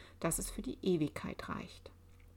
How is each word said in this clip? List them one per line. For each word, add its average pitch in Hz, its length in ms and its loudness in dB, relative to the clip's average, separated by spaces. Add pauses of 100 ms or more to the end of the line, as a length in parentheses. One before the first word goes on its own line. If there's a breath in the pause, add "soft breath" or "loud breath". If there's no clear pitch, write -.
(180 loud breath)
dass - 200 2
es - 120 -2
für - 120 -4
die - 200 -2
Ewigkeit - 680 2
reicht. - 420 -6 (460)